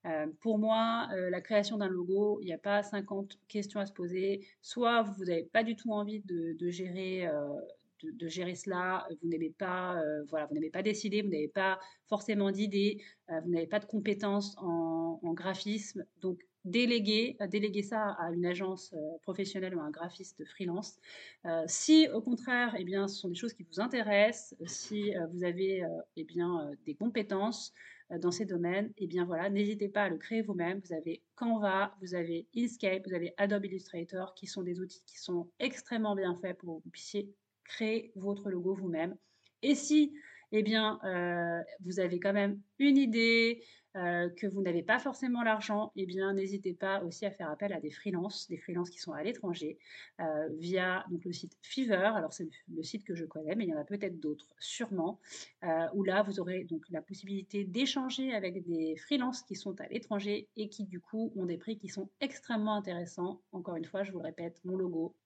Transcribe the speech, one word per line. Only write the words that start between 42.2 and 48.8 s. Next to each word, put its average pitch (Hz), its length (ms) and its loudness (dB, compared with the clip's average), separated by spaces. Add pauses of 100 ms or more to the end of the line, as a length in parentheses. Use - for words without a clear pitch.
même 202 280 2 (180)
une 277 180 8
idée, 226 680 6 (340)
euh, 175 320 2
que 175 180 -4
vous 196 160 0
n'avez 170 200 2
pas 214 160 4
forcément 247 440 -2
l'argent, 214 540 2
eh 190 100 -2
bien, 190 260 0
n'hésitez 196 400 -2
pas 190 300 0
aussi 170 240 -6
à 196 40 0
faire 165 200 -6
appel 196 220 -2
à 160 80 -4
des 151 100 -4
freelances, 190 580 -4
des 170 80 -4
freelances 175 340 -4